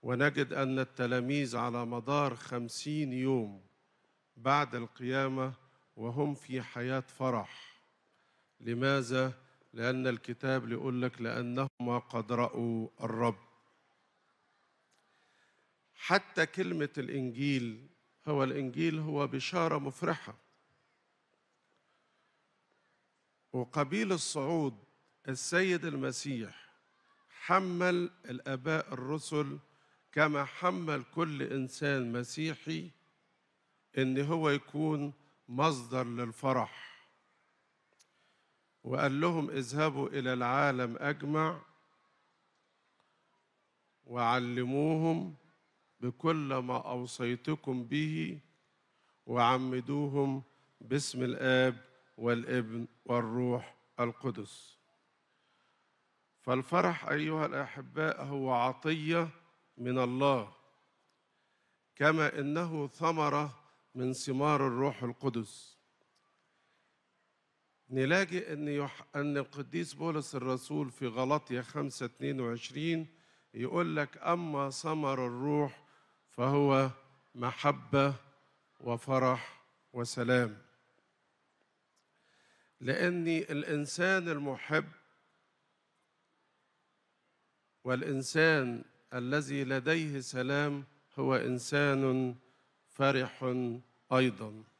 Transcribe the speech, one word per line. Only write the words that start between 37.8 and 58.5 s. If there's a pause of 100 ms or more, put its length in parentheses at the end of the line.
وقال
لهم:
"اذهبوا
إلى
العالم
أجمع (2500)
وعلموهم (640)
بكل
ما
أوصيتكم
به، (840)
وعمدوهم (380)
باسم
الآب (320)
والابن (180)
والروح (240)
القدس". (1600)
فالفرح
أيها
الأحباء
هو